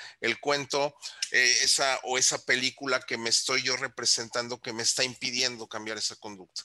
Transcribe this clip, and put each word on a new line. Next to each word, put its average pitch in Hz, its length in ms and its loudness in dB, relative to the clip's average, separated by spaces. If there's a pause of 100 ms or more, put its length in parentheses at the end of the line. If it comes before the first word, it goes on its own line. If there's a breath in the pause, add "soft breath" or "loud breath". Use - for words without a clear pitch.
(220 loud breath)
el 117 180 0
cuento, 143 540 0 (380 loud breath)
eh, 123 320 6
esa, 135 400 4
o 127 160 0
esa 131 260 4
película 131 540 0
que 127 180 -6
me 113 140 -2
estoy 131 320 2
yo 127 140 0
representando 120 840 -2
que 120 120 -6
me 113 100 -4
está - 200 2
impidiendo 123 640 -2
cambiar 107 300 -6
esa 110 200 -4
conducta? 98 480 -14